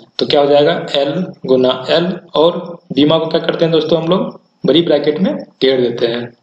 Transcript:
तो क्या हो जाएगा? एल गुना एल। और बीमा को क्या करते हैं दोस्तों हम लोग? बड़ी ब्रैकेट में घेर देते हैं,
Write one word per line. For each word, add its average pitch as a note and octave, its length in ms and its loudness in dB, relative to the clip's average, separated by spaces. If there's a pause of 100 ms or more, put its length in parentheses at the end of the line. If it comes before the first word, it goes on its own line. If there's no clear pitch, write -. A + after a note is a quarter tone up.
(180)
तो B2 80 -2
क्या D3 140 2
हो C#3+ 60 4
जाएगा? D3 480 2
एल D3 320 -2 (200)
गुना B2+ 440 2
एल। E3+ 300 0 (140)
और F3 460 -2 (120)
बीमा D3+ 260 2
को D#3+ 80 -2
क्या D#3+ 140 -2
करते E3+ 240 -2
हैं E3 80 0
दोस्तों D#3+ 300 2
हम E3 60 -4
लोग? G3+ 320 -2 (260)
बड़ी C#3+ 160 4
ब्रैकेट D3 360 0
में A#3 180 0
घेर C3 440 -2
देते A#2+ 260 -2
हैं, A#2+ 180 -4 (180)